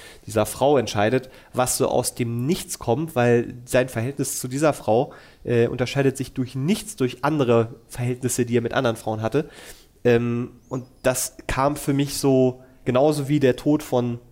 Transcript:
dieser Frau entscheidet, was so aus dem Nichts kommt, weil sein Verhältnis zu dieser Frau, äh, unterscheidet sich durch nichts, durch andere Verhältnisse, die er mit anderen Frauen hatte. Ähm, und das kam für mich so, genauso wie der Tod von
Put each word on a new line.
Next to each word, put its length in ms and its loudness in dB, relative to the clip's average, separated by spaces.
dieser 220 0
Frau 320 2
entscheidet, 500 0
was 240 -2
so 120 0
aus 260 -2
dem 320 -4
Nichts 320 -4
kommt, 380 -2
weil 360 2
sein 240 0
Verhältnis 500 -6
zu 80 -8
dieser 240 2
Frau, 400 0
äh, 240 2
unterscheidet 480 -2
sich 160 -10
durch 220 -6
nichts, 420 -2
durch 260 -2
andere 520 2
Verhältnisse, 600 -4
die 100 0
er 60 2
mit 100 -4
anderen 240 0
Frauen 240 -6
hatte. 300 -2
Ähm, 480 2
und 140 -6
das 340 -2
kam 300 0
für 160 -2
mich 240 -2
so, 460 2
genauso 420 2
wie 120 2
der 160 4
Tod 260 2
von 380 -2